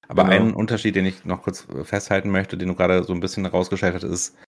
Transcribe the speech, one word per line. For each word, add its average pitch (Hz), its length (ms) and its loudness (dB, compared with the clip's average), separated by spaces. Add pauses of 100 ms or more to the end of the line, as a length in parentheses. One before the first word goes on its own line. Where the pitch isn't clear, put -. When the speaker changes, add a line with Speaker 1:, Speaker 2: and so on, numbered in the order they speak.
Speaker 1:
Aber - 160 2
Speaker 2:
Genau. 95 140 6
Speaker 1:
ein 110 180 4
Unterschied, 110 400 0
den 95 100 2
ich 95 200 -4
noch 90 180 -6
kurz, - 260 -6
äh, 69 140 -10
festhalten 101 480 -2
möchte, 95 260 0
den 92 120 -4
du 90 80 -2
gerade 92 260 4
so 87 100 -4
ein 90 60 -2
bisschen 95 260 -4
rausgestellt 90 520 0
hast, 92 80 -8
ist - 320 -6 (120)